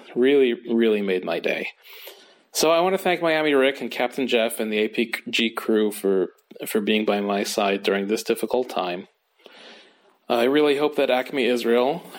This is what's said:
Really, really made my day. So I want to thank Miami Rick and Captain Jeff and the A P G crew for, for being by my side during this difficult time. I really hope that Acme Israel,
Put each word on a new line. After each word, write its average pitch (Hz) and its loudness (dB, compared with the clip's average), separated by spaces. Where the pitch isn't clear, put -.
Really, 131 4
really 113 0
made 92 -2
my 85 -2
day. 82 -4
So - 2
I 165 4
want 185 2
to 190 0
thank 180 0
Miami 156 2
Rick 135 2
and 120 -6
Captain 123 -2
Jeff 117 0
and 110 -4
the 107 0
A 107 2
P 113 -4
G 113 -2
crew 107 0
for, 95 0
for 110 -2
being 107 0
by 104 0
my 101 -2
side 101 -2
during 98 0
this 110 -2
difficult 120 -2
time. 90 -6
I 117 2
really 143 2
hope 147 -2
that 139 2
Acme 127 0
Israel, 123 0